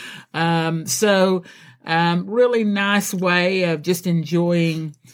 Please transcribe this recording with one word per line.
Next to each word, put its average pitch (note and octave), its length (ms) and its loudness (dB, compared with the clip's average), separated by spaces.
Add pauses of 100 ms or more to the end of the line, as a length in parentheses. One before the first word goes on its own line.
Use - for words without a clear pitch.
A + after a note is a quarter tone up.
(340)
Um, E3 520 0
so, F#3+ 580 2 (420)
um, E3+ 440 0
really A#3+ 340 2
nice G3+ 500 0
way F3+ 500 2
of E3 180 0
just F3 260 -4
enjoying E3 880 0 (180)